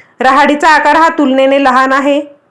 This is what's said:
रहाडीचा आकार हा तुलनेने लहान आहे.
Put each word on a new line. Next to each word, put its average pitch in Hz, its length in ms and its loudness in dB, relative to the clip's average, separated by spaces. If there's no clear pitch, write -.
रहाडीचा 294 480 0
आकार 302 280 2
हा 320 120 2
तुलनेने 277 560 0
लहान 262 280 0
आहे. 285 400 -2